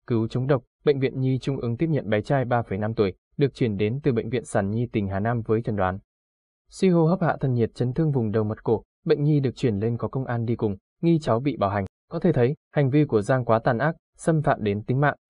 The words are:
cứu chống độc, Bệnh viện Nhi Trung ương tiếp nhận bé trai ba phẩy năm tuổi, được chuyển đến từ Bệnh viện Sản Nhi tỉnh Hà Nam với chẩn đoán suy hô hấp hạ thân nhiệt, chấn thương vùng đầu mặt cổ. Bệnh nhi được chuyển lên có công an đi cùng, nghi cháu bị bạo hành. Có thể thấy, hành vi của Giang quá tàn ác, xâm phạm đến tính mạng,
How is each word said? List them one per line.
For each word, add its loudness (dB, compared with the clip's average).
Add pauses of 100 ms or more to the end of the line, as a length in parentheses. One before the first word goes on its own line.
cứu 0
chống -4
độc, 2 (220)
Bệnh 2
viện -2
Nhi 0
Trung -4
ương -4
tiếp -2
nhận -2
bé 2
trai 0
ba 0
phẩy -6
năm -4
tuổi, 0 (240)
được 0
chuyển -2
đến -2
từ 0
Bệnh -2
viện -4
Sản -2
Nhi -2
tỉnh -2
Hà -4
Nam -2
với 0
chẩn -4
đoán -2 (720)
suy 2
hô 4
hấp 2
hạ 0
thân 0
nhiệt, 0
chấn -2
thương 0
vùng 0
đầu 0
mặt -6
cổ. 0 (220)
Bệnh 2
nhi 4
được 0
chuyển 0
lên -2
có -6
công -4
an -4
đi -2
cùng, -2 (260)
nghi 4
cháu 0
bị -2
bạo 0
hành. 0 (260)
Có -8
thể 2
thấy, 2 (180)
hành 2
vi 4
của 2
Giang 0
quá 2
tàn 0
ác, -2 (200)
xâm 0
phạm 0
đến -2
tính -2
mạng, 2 (140)